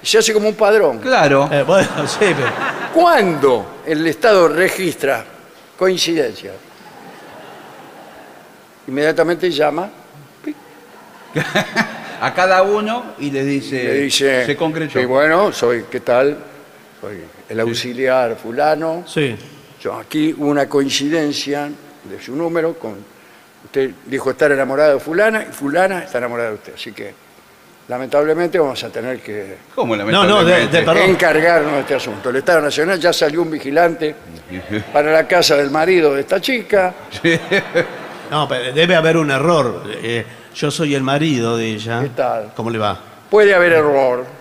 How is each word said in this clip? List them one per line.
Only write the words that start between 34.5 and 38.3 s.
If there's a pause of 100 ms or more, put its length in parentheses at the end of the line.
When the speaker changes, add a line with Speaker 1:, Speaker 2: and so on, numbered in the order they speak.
Speaker 2:
<laughs>
Speaker 1:
para
la
casa
del
marido
de
esta
chica". (300)
Speaker 2:
Sí. (880)
Speaker 3:
No,